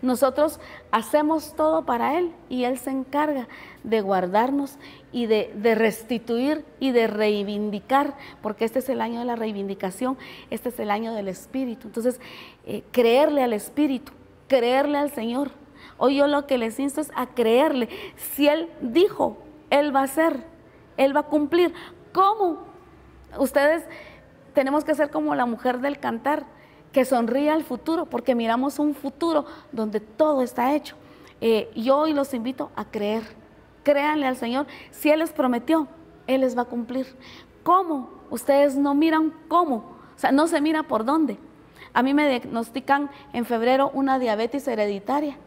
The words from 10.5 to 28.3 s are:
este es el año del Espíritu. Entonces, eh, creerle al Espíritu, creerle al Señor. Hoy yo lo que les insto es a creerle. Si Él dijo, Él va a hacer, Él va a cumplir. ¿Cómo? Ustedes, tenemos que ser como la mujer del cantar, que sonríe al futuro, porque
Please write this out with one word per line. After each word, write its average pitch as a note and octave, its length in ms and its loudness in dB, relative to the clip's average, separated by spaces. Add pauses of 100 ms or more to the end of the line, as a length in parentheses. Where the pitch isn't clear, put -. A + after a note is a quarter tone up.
este A#3 180 -6
es A#3+ 100 -10
el G#3+ 120 -4
año A3+ 240 -2
del G3+ 140 -6
Espíritu. A#3 600 -8
Entonces, A#3 320 -2 (460)
eh, - 260 -10
creerle C4 500 4
al A#3+ 120 0
Espíritu, C4+ 580 -2 (340)
creerle C4+ 520 2
al C#4+ 120 0
Señor. B3+ 400 -4 (460)
Hoy C4+ 200 2
yo C#4+ 100 4
lo C#4+ 200 0
que C4+ 120 0
les A3+ 200 -4
insto C#4 220 -4
es D4+ 160 -6
a B3 120 -4
creerle. A#3+ 600 2 (280)
Si - 300 0
Él D#4+ 220 2 (140)
dijo, B3+ 560 2 (320)
Él C#4+ 260 2
va C4+ 40 4
a C4+ 40 2
hacer, D4+ 400 0 (540)
Él C4+ 180 4
va D4 40 4
a C#4+ 60 -6
cumplir. D4+ 460 2 (400)
¿Cómo? F#4+ 460 2 (800)
Ustedes, D4 460 2 (680)
tenemos C#4+ 300 2
que D#4 100 0
ser D4 160 0
como D4+ 240 -2
la C4 120 0
mujer A#3+ 340 -2
del C#4+ 200 -4
cantar, C#4 440 -4 (460)
que B3+ 140 4
sonríe B3 460 2
al D#4 120 2
futuro, D#4 440 -4
porque A#3+ 280 -2